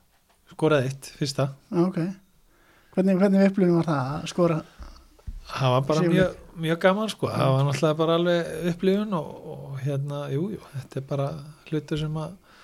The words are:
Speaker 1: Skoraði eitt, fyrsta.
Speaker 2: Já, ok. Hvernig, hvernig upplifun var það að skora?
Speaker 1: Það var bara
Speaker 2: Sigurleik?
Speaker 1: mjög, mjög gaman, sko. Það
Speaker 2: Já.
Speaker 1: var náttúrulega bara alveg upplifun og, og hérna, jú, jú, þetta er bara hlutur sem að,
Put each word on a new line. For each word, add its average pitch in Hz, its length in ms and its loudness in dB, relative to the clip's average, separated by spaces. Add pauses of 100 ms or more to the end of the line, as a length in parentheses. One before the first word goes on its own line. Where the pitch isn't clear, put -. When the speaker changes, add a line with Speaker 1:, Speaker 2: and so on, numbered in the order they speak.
(480)
Speaker 1:
Skoraði 147 420 2
eitt, - 240 -12
fyrsta. 139 380 -2 (140)
Speaker 2:
Já, 180 160 0
ok. 185 180 0 (1000)
Hvernig, 190 200 4
hvernig 196 280 6
upplifun 190 320 4
var 165 80 2
það 139 240 0
að 160 180 -6
skora? 165 320 2 (840)
Speaker 1:
Það - 280 0
var 127 100 4
bara 151 180 0
Speaker 2:
Sigurleik? 175 160 4
Speaker 1:
mjög, 185 460 0
mjög 160 180 0
gaman, 190 300 2
sko. - 180 -4
Það - 120 -4
Speaker 2:
Já. 131 120 4
Speaker 1:
var 131 140 4
náttúrulega 147 320 0
bara 160 180 2
alveg 175 320 2 (200)
upplifun 190 460 0
og, 156 140 -4 (160)
og 139 360 -12
hérna, 143 500 -4
jú, 139 220 -2
jú, 180 180 -10
þetta - 280 -12
er 135 80 -8
bara 139 220 -4 (360)
hlutur 151 360 -6
sem 151 160 -4
að, 160 160 -8 (320)